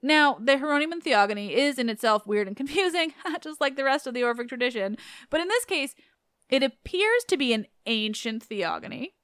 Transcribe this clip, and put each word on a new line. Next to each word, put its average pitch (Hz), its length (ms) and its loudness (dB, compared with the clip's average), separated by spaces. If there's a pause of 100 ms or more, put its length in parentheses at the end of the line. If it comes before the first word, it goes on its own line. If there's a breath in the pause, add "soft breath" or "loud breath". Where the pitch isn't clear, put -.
Now, 294 400 4
the 269 160 4
Hieronyman 302 460 0
Theogony 208 520 2
is 269 240 2
in 233 120 0
itself 214 360 0
weird 208 200 0
and 202 100 -10
confusing, 330 560 0 (140)
<laughs> 349 160 -4
just 311 180 -8
like 277 160 0
the 269 80 -2
rest 269 220 2
of 247 80 -8
the 247 100 0
Orphic 240 240 -2
tradition, 233 480 -4 (320 loud breath)
but 320 120 2
in 349 80 -2
this 466 180 0
case, 294 280 -4 (540 soft breath)
it 269 140 2
appears 427 680 0
to 381 80 2
be 262 160 2
an 214 140 -2 (180)
ancient 220 580 -4
theogony 208 800 -6